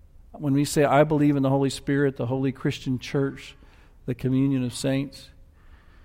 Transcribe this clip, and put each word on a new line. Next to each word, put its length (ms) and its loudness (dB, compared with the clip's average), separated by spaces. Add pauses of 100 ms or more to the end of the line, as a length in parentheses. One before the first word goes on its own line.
(320)
When 220 -2
we 100 4
say, 220 2
"I 180 6
believe 320 2
in 80 2
the 60 2
Holy 220 2
Spirit, 440 0
the 120 -6
Holy 260 -2
Christian 460 -4
Church, 580 -4 (480)
the 100 -4
communion 480 0
of 100 -4
saints," 560 -4 (760)